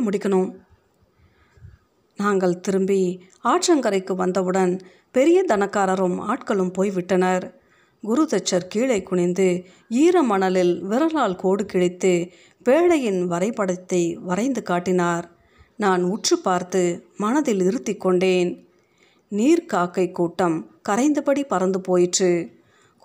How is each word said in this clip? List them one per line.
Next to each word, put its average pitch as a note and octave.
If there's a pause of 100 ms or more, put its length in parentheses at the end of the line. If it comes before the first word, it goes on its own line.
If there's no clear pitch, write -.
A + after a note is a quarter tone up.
முடிக்கணும்." G3 (1600)
நாங்கள் F#3
திரும்பி F#3+ (220)
ஆற்றங்கரைக்கு A#3+
வந்தவுடன் F#3 (320)
பெரிய E4+
தனக்காரரும் F#3+
ஆட்களும் G3
போய்விட்டனர். F#3 (500)
குருதட்சர் G3+
கீழே A3+
குனிந்து F3+ (240)
ஈர D#4+
மணலில் F#3
விரலால் A#3+
கோடு G3
கிழித்து F3+ (340)
பேழையின் C4
வரைபடத்தை F3+
வரைந்து G3+
காட்டினார். F3 (460)
நான் F#3
உற்று G3+
பார்த்து F3+ (100)
மனதில் A3
இருத்தி G3
கொண்டேன். F3+ (640)
நீர்க்காக்கை G3+
கூட்டம் E3+ (180)
கரைந்தபடி C#4
பறந்து F#3+
போயிற்று. F3+ (500)